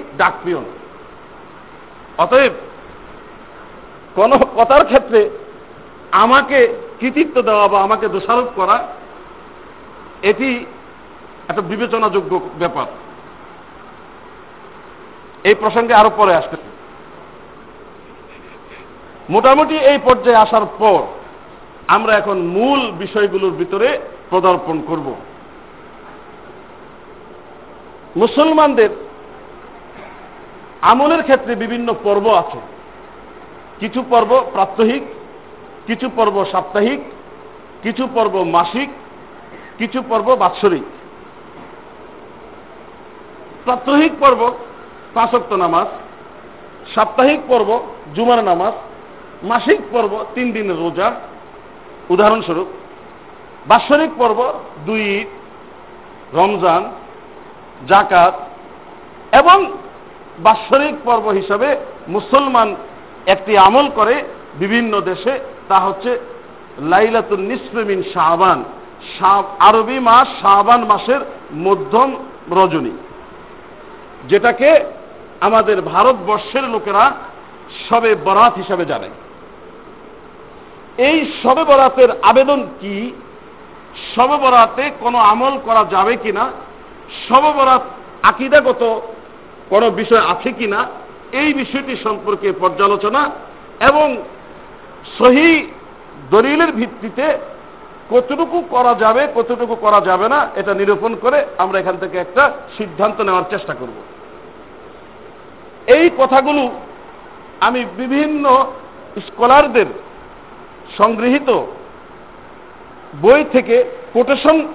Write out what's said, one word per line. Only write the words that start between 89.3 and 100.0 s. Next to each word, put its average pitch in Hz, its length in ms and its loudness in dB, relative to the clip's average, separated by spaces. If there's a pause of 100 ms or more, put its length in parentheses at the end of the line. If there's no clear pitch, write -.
কোনো 214 200 4
বিষয় 214 380 2
আছে 180 240 -4
কিনা? 208 280 -4 (520)
এই 294 220 -2
বিষয়টি 269 420 -6
সম্পর্কে 202 560 -4
পর্যালোচনা 202 680 -2 (580)
এবং 277 360 2 (1000)
সহি 254 300 6 (840)
দলিলের 285 420 2
ভিত্তিতে 226 540 -6 (840)
কতটুকু 277 480 0 (120)
করা 247 240 2
যাবে, 220 280 2 (120)
কতটুকু 233 400 -4
করা 208 260 2